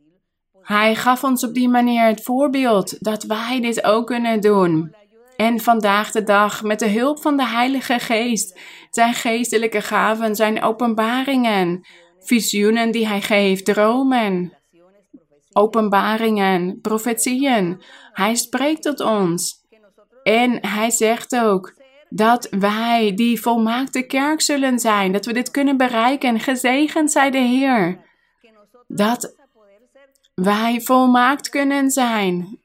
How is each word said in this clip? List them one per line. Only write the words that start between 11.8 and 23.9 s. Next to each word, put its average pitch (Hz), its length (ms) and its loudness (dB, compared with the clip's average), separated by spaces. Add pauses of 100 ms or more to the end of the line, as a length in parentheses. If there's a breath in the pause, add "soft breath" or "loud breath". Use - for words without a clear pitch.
visioenen 226 720 0
die 220 160 -2
hij 202 160 -4
geeft, 196 420 0
dromen, 214 880 0 (1000)
openbaringen, 202 1300 0
profetieën. 226 1000 -2 (300 loud breath)
Hij 214 220 0
spreekt 277 480 -4
tot 294 180 -4
ons. 185 640 -2 (580)
En 233 440 0
hij 214 240 -4
zegt 226 460 -2
ook 202 380 0 (340)
dat 226 420 2
wij 214 640 0
die 233 260 0
volmaakte 240 600 -2